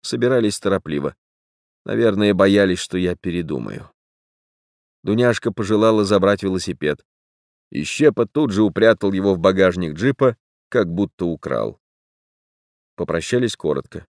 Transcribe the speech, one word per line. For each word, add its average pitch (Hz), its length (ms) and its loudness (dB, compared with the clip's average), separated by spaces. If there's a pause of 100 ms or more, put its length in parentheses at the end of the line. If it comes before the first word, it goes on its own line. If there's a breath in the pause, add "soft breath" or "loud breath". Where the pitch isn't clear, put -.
Собирались 123 560 0
торопливо. 78 580 -4 (680)
Наверное, 104 500 2
боялись, 98 440 4
что - 200 -8
я 90 180 -2
передумаю. 76 720 -8 (1120)
Дуняшка 113 500 0
пожелала 107 520 2
забрать 101 380 2
велосипед. 87 640 -4 (680)
И - 140 -6
Щепа 123 420 2
тут 143 240 -2
же 101 120 2
упрятал 104 500 2
его 98 220 0
в 90 40 -4
багажник 90 560 2
джипа, 123 420 0 (320)
как 95 240 -2
будто 95 320 -4
украл. 67 560 -6 (1160)
Попрощались 87 600 -4
коротко. 73 500 -6 (120)